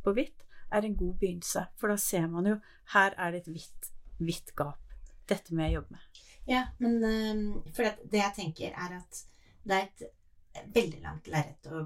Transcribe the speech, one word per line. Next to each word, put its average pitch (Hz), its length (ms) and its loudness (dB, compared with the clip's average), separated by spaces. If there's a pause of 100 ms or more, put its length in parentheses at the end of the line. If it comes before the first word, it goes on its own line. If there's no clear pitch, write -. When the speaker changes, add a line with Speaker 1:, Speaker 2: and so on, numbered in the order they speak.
Speaker 1:
på 202 100 6
hvitt - 300 -2 (260)
er 214 140 4
en 214 100 0
god 180 240 2
begynnelse, 180 460 0 (100)
for 208 160 2
da 202 80 2
ser 165 320 2
man 175 160 2
jo, 214 60 6 (400)
her 196 260 8
er 175 140 -2
det 175 80 -6
et 160 100 -12
hvitt, - 380 -10 (320)
hvitt - 340 -2
gap. 147 220 -4 (500)
Dette 190 240 0
må 160 140 2
jeg 165 100 4
jobbe - 220 -8
med. - 240 -20 (260)
Speaker 2:
Ja, 254 140 4 (180)
men, 233 240 4
ehm, 220 400 0 (300)
for 240 100 2
det, - 260 -2
det 208 120 4
jeg 202 160 0
tenker 170 340 -4
er 180 240 -6
at - 240 -14 (480)
det 190 80 4
er 190 140 4
et - 840 -16
veldig - 300 4
langt - 260 -10
lerret - 380 -2
å 156 180 -6